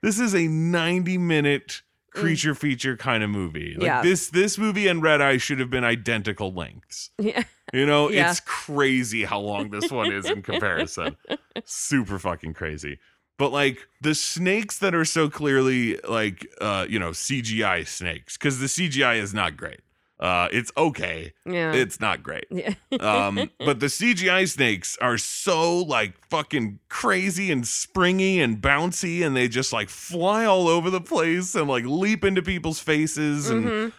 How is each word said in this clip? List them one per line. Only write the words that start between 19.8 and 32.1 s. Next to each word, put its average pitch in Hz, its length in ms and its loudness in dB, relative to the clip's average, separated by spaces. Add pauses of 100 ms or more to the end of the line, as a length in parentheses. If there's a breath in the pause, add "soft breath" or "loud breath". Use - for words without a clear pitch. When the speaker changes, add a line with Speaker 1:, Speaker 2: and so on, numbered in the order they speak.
Speaker 1:
Uh, 87 300 2
it's 117 260 -2
okay. 90 560 -2 (140)
Speaker 2:
Yeah. 170 260 -2
Speaker 1:
It's 131 280 0
not 104 220 -2
great. - 280 -10
Speaker 2:
Yeah. 190 240 -4 (160)
<laughs> 262 100 -2
Speaker 1:
Um, 202 580 0
but 143 200 0
the 139 100 0
C 233 260 0
G 180 140 0
I 185 180 4
snakes 117 540 0
are 120 180 2
so, 170 600 0
like, 123 360 0 (140)
fucking 139 600 -2
crazy 190 640 0
and 123 140 0
springy 190 760 2
and 113 200 2
bouncy, 165 640 0
and 139 120 0
they 123 100 4
just, 123 260 0
like, 107 160 -2
fly 190 560 0
all 190 220 4
over 165 240 4
the 185 100 0
place 175 540 0
and, 151 140 0
like, 123 160 0
leap 185 400 0